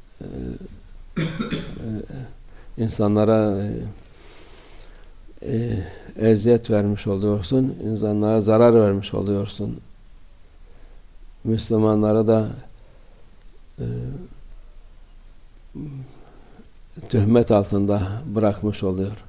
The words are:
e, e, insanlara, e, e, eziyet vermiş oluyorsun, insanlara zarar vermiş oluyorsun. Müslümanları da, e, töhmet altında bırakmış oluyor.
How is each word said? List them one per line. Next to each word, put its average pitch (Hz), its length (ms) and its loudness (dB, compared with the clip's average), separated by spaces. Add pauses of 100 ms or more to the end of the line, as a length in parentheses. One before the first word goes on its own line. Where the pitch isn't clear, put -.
(200)
e, - 60 -12 (920)
e, 156 40 0 (1500)
insanlara, 107 840 2
e, 104 100 -4 (1700)
e, 113 420 -4 (340)
eziyet 113 520 4
vermiş 104 360 0
oluyorsun, 104 800 0
insanlara 107 580 2
zarar 113 320 8
vermiş 101 400 4
oluyorsun. 101 640 -4 (1600)
Müslümanları 107 840 2
da, 110 220 4 (1300)
e, 123 60 -8 (3250)
töhmet 117 420 4
altında 101 520 2 (320)
bırakmış 104 480 0
oluyor. 98 460 -4